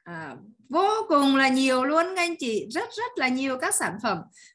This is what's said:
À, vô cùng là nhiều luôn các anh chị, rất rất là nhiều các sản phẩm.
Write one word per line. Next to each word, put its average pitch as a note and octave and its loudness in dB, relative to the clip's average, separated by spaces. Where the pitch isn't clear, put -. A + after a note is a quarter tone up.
À, D#3+ -12
vô F#4+ 2
cùng C#4 4
là C4+ 4
nhiều C4 2
luôn D#4+ 2
các F4+ 0
anh E4+ -2
chị, A3 -4
rất F#4 -4
rất A#4+ -6
là C4 0
nhiều C4 -2
các D#4+ 0
sản G3 -2
phẩm. G3 -2